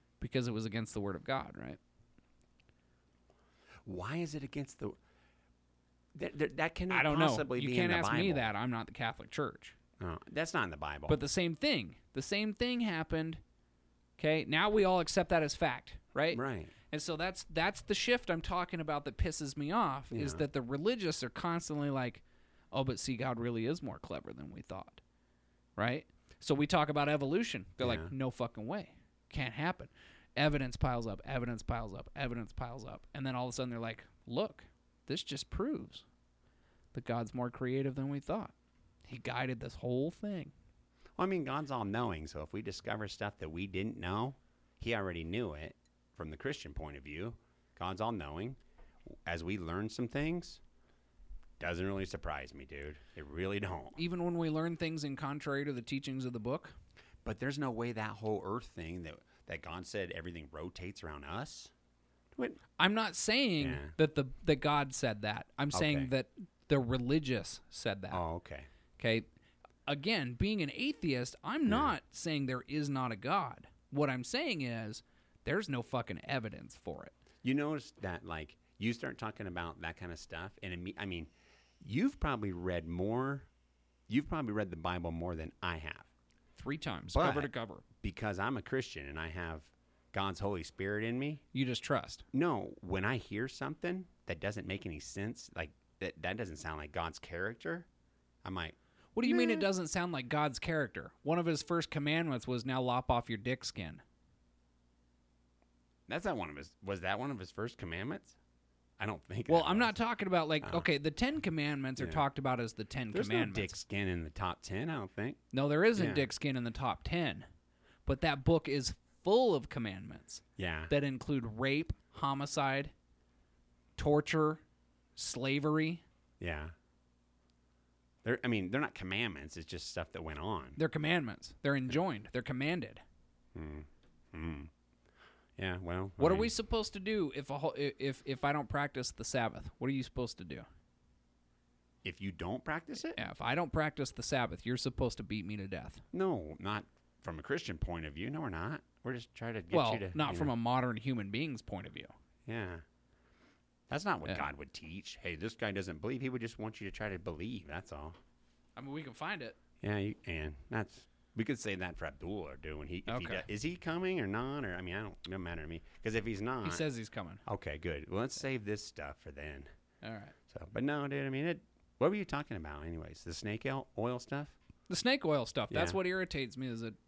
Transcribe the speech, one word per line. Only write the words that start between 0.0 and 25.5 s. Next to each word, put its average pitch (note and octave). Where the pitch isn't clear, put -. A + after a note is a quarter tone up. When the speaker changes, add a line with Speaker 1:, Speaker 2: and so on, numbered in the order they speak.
Speaker 1:
because B2
it A#2
was A2
against A2
the G#2
Word G2
of -
God, C3+
right? B1
Speaker 2:
Why G#2
is D#3
it C#3
against -
the, -
that, -
that, C#3
that D#3+
cannot F3+
Speaker 1:
I C3+
don't D3+
know. D#3+
Speaker 2:
possibly B2+
Speaker 1:
You C3
Speaker 2:
be B2
Speaker 1:
can't -
Speaker 2:
in -
the G2+
Speaker 1:
ask A2+
me F3+
Speaker 2:
Bible. D3+
Speaker 1:
that. A2
I'm B2
not A2+
the -
Catholic -
Church. -
Speaker 2:
No, F2
that's D#3+
not D3
in F2+
the D2+
Bible. D2
Speaker 1:
But D3+
the C#3+
same E3+
thing. E3+
The C3
same G#3
thing B3
happened. E3
Okay, D#3
now E3
we G#3
all F#3
accept E3+
that E3
as C#3+
fact, -
right? D3+
Speaker 2:
Right. B2
Speaker 1:
And D3+
so D#3+
that's, F3+
that's E3+
the -
shift A#3+
I'm E3
talking F3+
about D3
that C#3+
pisses D3+
me D3
off, D3+
is B2+
Speaker 2:
Yeah. -
Speaker 1:
that C#3+
the C#3
religious D#3+
are A#2+
constantly D#3
like, B2+
"Oh, C3+
but C3
see, B2+
God B2
really A#2
is D#3+
more G#2+
clever -
than C#2
we -
thought," -